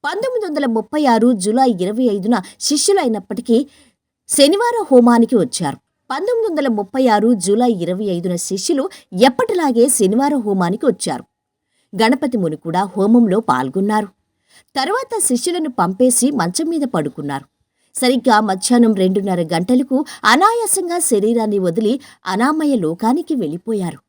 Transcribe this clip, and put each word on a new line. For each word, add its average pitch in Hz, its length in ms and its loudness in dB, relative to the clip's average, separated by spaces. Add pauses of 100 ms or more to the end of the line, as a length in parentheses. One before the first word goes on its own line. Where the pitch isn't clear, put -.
పంతొమ్మిది 427 420 -4
వందల 294 200 -4
ముప్పై 247 400 -2
ఆరు 233 260 4
జూలై 220 380 0 (100)
ఇరవై 214 240 -2
ఐదున 208 320 0 (240)
శిష్యులైనప్పటికీ 269 1040 0 (600)
శనివార 403 480 2 (160)
హోమానికి 240 440 6
వచ్చారు. 156 420 -2 (320)
పంతొమ్మిది 440 400 -2
వందల 294 180 -2
ముప్పై 226 380 0
ఆరు 214 280 4
జూలై 208 380 0
ఇరవై 180 320 -4
ఐదున 175 320 -2
శిష్యులు 262 480 -4 (380)
ఎప్పటిలాగే 277 640 2
శనివార 247 460 0
హోమానికి 208 520 -2
వచ్చారు. 175 380 -4 (760)
గణపతి 254 360 0
ముని 160 180 -2
కూడా 170 280 -4
హోమంలో 208 560 2
పాల్గొన్నారు. 196 680 -2 (680)
తర్వాత 427 480 -4
శిష్యులను 311 460 -2
పంపేసి 240 600 0
మంచం 240 380 -4
మీద 330 120 -2
పడుకున్నారు. 143 680 -6 (480)
సరిగ్గా 247 460 2
మధ్యాహ్నం 220 540 2
రెండున్నర 190 480 0
గంటలకు 247 640 0 (200)
అనాయాసంగా 370 760 2
శరీరాన్ని 220 600 0
వదిలి 208 420 0 (260)
అనామయ 285 480 0
లోకానికి 220 600 -2
వెళ్ళిపోయారు. 180 640 -4 (100)